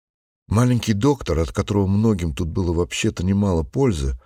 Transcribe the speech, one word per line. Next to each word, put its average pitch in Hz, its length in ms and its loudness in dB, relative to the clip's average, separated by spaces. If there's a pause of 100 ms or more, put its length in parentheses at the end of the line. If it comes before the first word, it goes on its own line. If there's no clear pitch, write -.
(480)
Маленький 117 460 2
доктор, 101 460 0
от 82 140 -2
которого 101 340 0
многим 98 480 0
тут 85 140 -4
было 87 240 -2
вообще-то 87 500 -2
немало 98 400 0
пользы, 78 640 -2